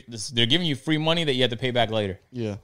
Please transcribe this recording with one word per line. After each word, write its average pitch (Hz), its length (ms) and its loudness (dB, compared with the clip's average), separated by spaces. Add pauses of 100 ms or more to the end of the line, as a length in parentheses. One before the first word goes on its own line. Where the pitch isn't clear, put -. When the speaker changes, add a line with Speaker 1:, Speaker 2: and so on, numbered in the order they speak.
Speaker 1:
this, 113 220 -10
they're 117 160 4
giving 170 200 2
you 147 80 0
free 156 240 0
money 165 260 0
that 143 100 0
you 127 80 2
have 123 80 4
to 120 80 -4
pay 131 120 -2
back 117 200 2
later. 104 280 -2 (140)
Speaker 2:
Yeah. 110 320 -6